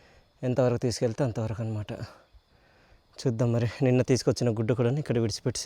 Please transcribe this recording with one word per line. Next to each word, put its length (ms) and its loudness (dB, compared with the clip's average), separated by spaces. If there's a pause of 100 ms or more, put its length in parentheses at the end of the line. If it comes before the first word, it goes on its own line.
(480)
ఎంతవరకు 380 2
తీసుకెళ్తే 420 0
అంతవరకు 380 -4
అనమాట. 260 -6 (1300)
చూద్దాం 340 0
మరి. 120 2 (180)
నిన్న 240 4
తీసుకొచ్చిన 480 2
గుడ్డ 220 0
కూడా 100 2 (140)
ఇక్కడ 200 -2
విడిచిపెట్టి 420 -4